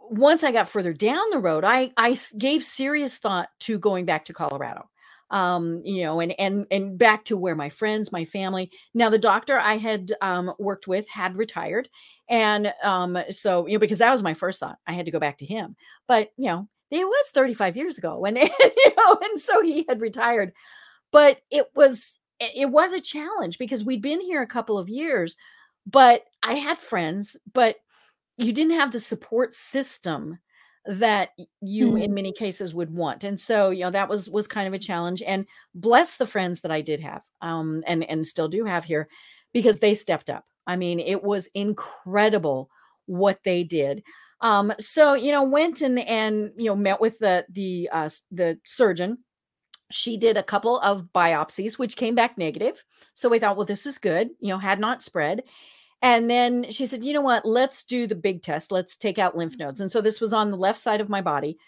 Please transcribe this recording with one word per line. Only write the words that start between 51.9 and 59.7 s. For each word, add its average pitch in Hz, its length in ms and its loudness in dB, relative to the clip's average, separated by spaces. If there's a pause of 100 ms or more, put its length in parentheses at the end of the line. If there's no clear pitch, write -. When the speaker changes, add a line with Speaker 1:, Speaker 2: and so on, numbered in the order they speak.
Speaker 1:
came 233 200 0
back 247 200 2
negative. 190 460 -4 (320)
So - 140 -2
we 233 100 6
thought, 202 180 2
"Well, 208 100 -2
this 202 200 -6
is 277 120 -12
good," 196 320 0 (100)
you 196 80 -4
know, 190 100 -4
had 196 220 -2
not 240 220 -2
spread. 175 420 -2 (560)
And 233 280 4
then 240 440 0
she 262 140 -4
said, 233 180 -8
"You 285 80 -4
know 294 80 0
what? 247 260 0
Let's 247 380 0
do 240 240 -4
the 208 80 -4
big 180 260 -2
test. 160 300 -6
Let's 185 240 -2
take 202 220 -4
out 185 180 2
lymph 165 220 -6
nodes." 139 220 -8